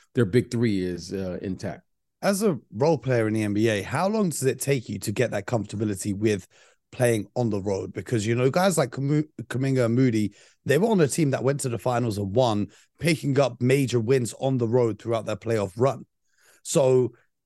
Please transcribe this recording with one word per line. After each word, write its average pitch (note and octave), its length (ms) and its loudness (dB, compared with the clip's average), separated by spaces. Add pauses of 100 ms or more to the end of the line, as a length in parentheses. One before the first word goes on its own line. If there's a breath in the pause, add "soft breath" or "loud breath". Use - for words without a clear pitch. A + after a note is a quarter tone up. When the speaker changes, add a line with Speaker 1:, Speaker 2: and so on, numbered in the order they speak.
(160 soft breath)
Speaker 1:
their B2 80 4
big G#2 260 2
three A2+ 320 0
is, F2+ 320 -6
uh, F#2 280 -6
intact. - 400 -8 (420)
Speaker 2:
As G3 180 0
a F#3 160 2 (160)
role C#3+ 240 2
player A#2+ 300 0
in G#2+ 60 0
the A2 100 0
N G2+ 100 -2
B G#2+ 140 2
A, G#2 160 0
how C#3 240 -2
long G#3+ 220 0
does - 120 -4
it C3 180 0
take C#3 300 -2
you G2+ 100 -6
to G#2+ 120 -4
get A2 200 0
that G2+ 140 -4
comfortability G#2 720 -4
with G#2 300 0 (440 soft breath)
playing A#2 440 0
on B2 140 0
the G2+ 120 -2
road? F#2+ 320 -4
Because, G#2 320 -2
you A#2 80 0
know, B2+ 160 2
guys F3 280 2
like C3 140 0
Kumu-, D3 360 0 (160)
Kuminga B2+ 420 0
and A2+ 100 2
Moody, A2 380 2 (320 soft breath)
they C3 120 4
were G#3 100 2
on G#3 140 4
a C#3+ 60 6
team C#3+ 240 0
that B2 120 -2
went C#3 160 0
to C3 100 -6
the A2+ 80 -4
finals A#2+ 400 -2
and G2 160 -4
won, A2 360 2 (300 soft breath)
picking C#3+ 380 0
up B2 240 0
major B2 380 2
wins A#2 400 0
on C3+ 180 0
the A#2 100 0
road A2+ 300 2
throughout A2+ 280 -4
their G#2+ 100 -4
playoff G#2 400 -2
run. B2+ 300 0 (580 soft breath)
So C3 480 4 (340 soft breath)